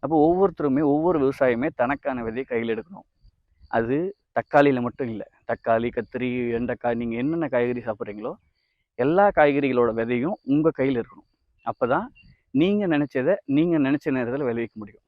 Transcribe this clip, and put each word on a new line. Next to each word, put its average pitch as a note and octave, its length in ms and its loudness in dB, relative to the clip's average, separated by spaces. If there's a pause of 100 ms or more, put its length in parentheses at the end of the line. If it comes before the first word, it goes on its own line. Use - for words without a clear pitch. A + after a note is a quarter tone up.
அப்போ C#3+ 200 0
ஒவ்வொருத்தருமே, E3 600 2 (100)
ஒவ்வொரு E3 260 2
விவசாயியுமே C3+ 500 0 (120)
தனக்கான C3 420 -4
விதையை A2+ 220 -8
கையில் A2+ 300 -2
எடுக்கணும். - 320 -14 (640)
அது A#2 260 0 (380)
தக்காளியில C#3+ 460 4
மட்டும் A#2+ 300 -6
இல்ல, G#2 120 -8 (240)
தக்காளி, A#2 440 0
கத்திரி, A#2+ 360 -6 (240)
வெண்டைக்காய், A#2 500 -4
நீங்க A#2 200 -4
என்னென்ன D#3+ 320 -2
காய்கறி A#2+ 320 0
சாப்பிட்றீங்களோ A2 460 -8 (680)
எல்லா E3 260 4 (120)
காய்கறிகளோட C#3 560 4
விதையும் A#2+ 420 -2 (160)
உங்க D#3 260 2
கையில C3 240 0
இருக்கணும். - 280 -14 (360)
அப்பதான் C3 400 -2 (480)
நீங்க G3 340 2
நினைச்சதை D3 460 0 (220)
நீங்க E3 240 2
நினைச்ச C#3+ 360 0
நேரத்துல B2+ 320 -4
விளைவிக்க A#2 340 -4
முடியும். G#2 260 -18